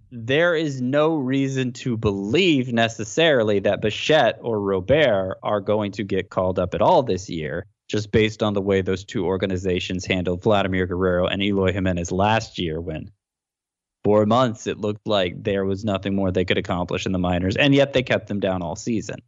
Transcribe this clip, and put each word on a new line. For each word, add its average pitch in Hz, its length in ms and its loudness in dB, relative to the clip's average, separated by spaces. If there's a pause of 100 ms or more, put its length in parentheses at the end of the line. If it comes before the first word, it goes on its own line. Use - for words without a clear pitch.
(100)
there 139 460 0
is 147 240 -2
no 147 340 2
reason 135 580 -2
to 123 240 -4
believe 120 760 2
necessarily 113 880 2
that 98 200 2
Bichette 110 600 2
or 113 200 -2
Robert 98 800 2
are 107 200 0
going 104 320 -2
to 113 100 -6
get 98 260 -4
called 92 300 0
up 90 160 -2
at 90 80 2
all 151 220 4
this 92 260 -4
year, 78 360 -6 (200)
just 107 240 -4
based 110 320 2
on 104 120 0
the 101 60 0
way 98 200 2
those 95 240 -2
two 98 200 -6
organizations 92 800 -2
handled 90 380 -2
Vladimir 95 440 2
Guerrero 90 400 0
and 98 160 -2
Eloy 98 300 2
Jimenez 92 380 -2
last 107 480 0
year, 85 220 -4
when 85 280 -10 (920)
for 104 240 4
months 117 400 2
it - 140 -4
looked 104 260 -4
like 95 340 0
there 98 240 0
was 98 200 -4
nothing 98 320 -2
more 95 160 0
they 92 120 2
could 101 140 -2
accomplish 90 480 -4
in 95 60 -4
the 92 80 -2
minors, 90 340 0
and 143 180 2
yet 139 200 4
they 131 100 0
kept 120 240 -2
them 101 140 -6
down 92 220 -2
all 82 120 -6
season. - 540 -6